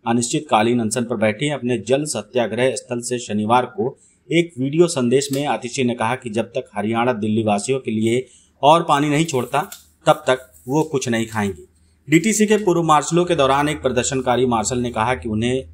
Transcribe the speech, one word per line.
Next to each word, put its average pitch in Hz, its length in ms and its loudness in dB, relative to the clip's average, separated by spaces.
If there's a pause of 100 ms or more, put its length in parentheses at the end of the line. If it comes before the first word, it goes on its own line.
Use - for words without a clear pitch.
अनिश्चितकालीन 117 720 2
अनशन 117 240 -2
पर 117 120 -4
बैठी 107 300 0
हैं। 147 80 -2
अपने 123 260 -2
जल 131 260 0
सत्याग्रह 117 680 -2
स्थल 120 240 -8
से 123 200 -6
शनिवार 113 480 0
को 110 200 -6 (420)
एक 165 300 0
वीडियो 151 280 2
संदेश 135 440 0
में 139 140 -2
आतिशी 123 380 -4
ने 120 120 0
कहा 117 200 -2
कि 123 140 -12
जब 107 220 -4
तक - 240 -6
हरियाणा 113 380 0
दिल्ली 107 300 -2
वासियों 107 360 0
के 120 120 -6
लिए 113 340 0 (360)
और 160 220 6
पानी 151 260 0
नहीं 151 160 2
छोड़ता, 135 360 -2 (440)
तब - 220 4
तक 127 180 0 (220)
वो 151 160 0
कुछ 143 260 -4
नहीं 113 160 0
खाएंगी। 104 420 -4 (400)
डीटीसी 214 380 4
के 208 120 4
पूर्व 175 260 2
मार्शलों 156 420 4
के 175 100 0
दौरान 143 340 2
एक 151 120 -6
प्रदर्शनकारी 127 640 0
मार्शल 120 340 -2
ने 120 120 -4
कहा 113 240 -2
कि 117 140 -10
उन्हें 120 340 -2 (100)